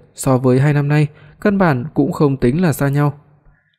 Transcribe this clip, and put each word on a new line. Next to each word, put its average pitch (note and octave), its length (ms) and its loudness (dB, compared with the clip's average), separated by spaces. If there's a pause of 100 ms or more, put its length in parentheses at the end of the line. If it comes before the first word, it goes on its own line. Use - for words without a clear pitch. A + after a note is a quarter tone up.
(160)
so C3 220 0
với B2+ 220 2
hai D3 140 2
năm C#3+ 140 -2
nay, D3 200 0 (340)
căn G3+ 160 0
bản D3 360 0
cũng C#3+ 180 -2
không C#3 260 0
tính C3 240 0
là E3 120 0
xa C#3 160 -2
nhau. C#3+ 240 0 (640)